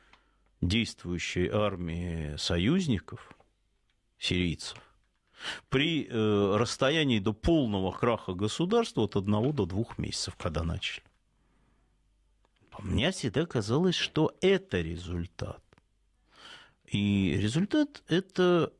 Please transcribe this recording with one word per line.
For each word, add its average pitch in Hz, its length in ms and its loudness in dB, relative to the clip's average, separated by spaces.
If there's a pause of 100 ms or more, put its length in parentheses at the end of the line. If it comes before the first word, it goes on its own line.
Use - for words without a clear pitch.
(600)
действующей 90 880 0
армии 85 880 -2
союзников, 117 920 0 (880)
сирийцев, 90 580 -2 (920)
при, 147 380 0
э, 104 500 2
расстоянии 135 600 2
до 104 140 0
полного 107 580 2
краха 113 420 0
государства 165 720 0
от - 120 -2
одного 104 360 2
до 113 140 0
двух 92 320 -4
месяцев, - 380 -6
когда 80 280 -4
начали. - 400 -6 (1800)
Мне 98 320 0
всегда 147 340 -2
казалось, 139 500 0
что - 460 0
это 185 400 2
результат. 87 840 -6 (1200)
И 101 520 2
результат — 185 720 0
это 180 720 2